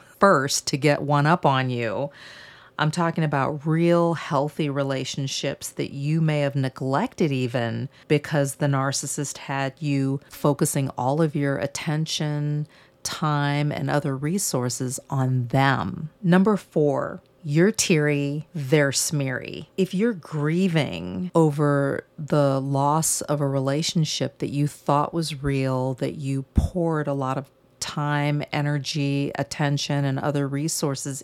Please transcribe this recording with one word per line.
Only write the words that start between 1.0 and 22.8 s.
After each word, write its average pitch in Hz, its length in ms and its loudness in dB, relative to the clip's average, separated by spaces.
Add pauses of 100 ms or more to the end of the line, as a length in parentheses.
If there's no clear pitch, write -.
one 143 240 2
up 170 200 4
on 131 240 2
you. 117 420 -2 (680)
I'm 151 120 2
talking 165 320 0
about 143 420 -2
real 170 480 4
healthy 147 560 -2
relationships 135 1040 -4
that - 220 -6
you 147 280 0
may 151 200 2
have 139 140 0
neglected 139 760 -2
even 120 580 -2 (180)
because 147 480 0
the 147 120 -2
narcissist 139 720 -2
had 135 400 -4
you 139 500 0
focusing 147 600 0
all 135 300 0
of 160 160 2
your 139 220 0
attention, 147 1120 -2 (340)
time, 147 720 0
and 139 180 -2
other 143 260 0
resources 131 840 -2 (100)
on 127 380 0
them. 135 640 0 (100)
Number 190 340 4
four, 143 680 -2 (200)
you're 165 280 4
teary, 147 800 0
they're 143 380 4
smeary. - 840 -4
If 185 200 0
you're 226 180 2
grieving 160 1200 -2
over 143 720 2 (140)
the 139 420 2
loss 143 600 0